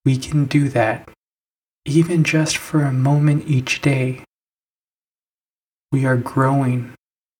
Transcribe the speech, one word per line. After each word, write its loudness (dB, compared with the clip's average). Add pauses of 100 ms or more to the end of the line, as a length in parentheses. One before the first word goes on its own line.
we 4
can -2
do 0
that, -2 (720)
even 2
just 0
for -2
a 0
moment 2
each -2
day, -2 (1700)
we 0
are 2
growing -2 (460)